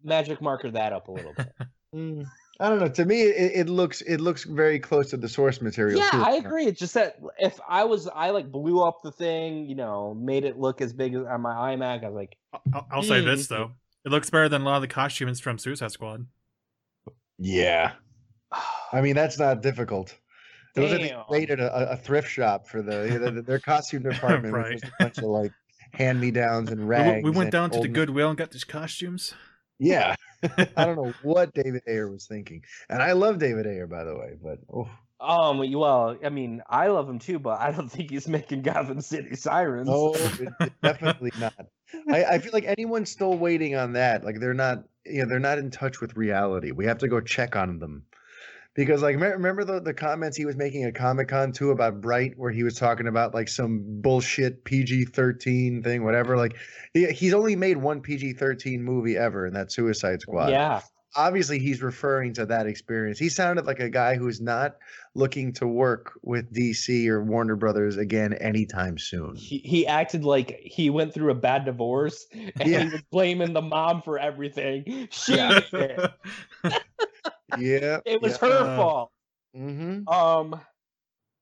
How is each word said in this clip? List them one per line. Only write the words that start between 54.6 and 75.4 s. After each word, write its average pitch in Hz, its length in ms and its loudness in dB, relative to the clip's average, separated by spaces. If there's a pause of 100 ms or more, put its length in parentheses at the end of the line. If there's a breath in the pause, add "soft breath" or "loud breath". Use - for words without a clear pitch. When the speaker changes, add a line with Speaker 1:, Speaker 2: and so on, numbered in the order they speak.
Speaker 2:
P 135 200 0
G 127 200 2
thirteen 123 800 0
thing, 120 220 0
whatever. 120 320 2
Like, 117 180 2 (380 loud breath)
he, 175 180 6
he's 180 220 2
only 208 240 4
made 185 200 4
one 143 220 0
P 143 160 -6
G 135 160 -4
thirteen 127 520 -2
movie 117 340 0
ever, 98 300 0
and 90 80 -6
that's 95 200 -4
Suicide 104 460 0
Squad. 82 300 0
Speaker 1:
Yeah. 135 300 2 (340)
Speaker 2:
Obviously, 151 420 2
he's 135 240 -2
referring 131 540 0
to 113 100 -2
that 110 220 0
experience. 107 500 -4
He 165 100 0
sounded 175 380 0
like 131 140 -2
a 123 100 -2
guy 123 260 2
who's 120 240 -2
not 120 380 -2 (380 loud breath)
looking 135 380 0
to 123 140 -2
work 120 540 0
with 120 320 -4
D 120 180 2
C 117 380 0
or 107 140 2
Warner 110 320 2
Brothers 104 420 2
again 104 360 0
anytime 95 640 -2
soon. 82 360 -8
Speaker 1:
He, - 220 -10
he 160 300 2
acted 156 360 0
like 139 400 2
he 151 280 0
went 156 220 0
through 151 180 2
a 135 40 2
bad 131 300 2
divorce, 131 640 -2
and 190 380 -4
Speaker 2:
Yeah. 165 140 4
Speaker 1:
he 160 60 0
was 156 120 -6 (100)
blaming 180 420 2
the 156 100 0
mom 160 400 0
for 151 160 -2
everything. 143 920 -4
She - 260 0
Speaker 2:
Yeah. 240 240 6 (120)